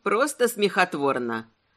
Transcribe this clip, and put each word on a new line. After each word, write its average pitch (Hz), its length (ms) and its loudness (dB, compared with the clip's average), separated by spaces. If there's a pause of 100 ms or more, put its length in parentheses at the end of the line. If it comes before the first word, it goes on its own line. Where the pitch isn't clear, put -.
просто 233 460 0
смехотворно. 143 1000 0 (280)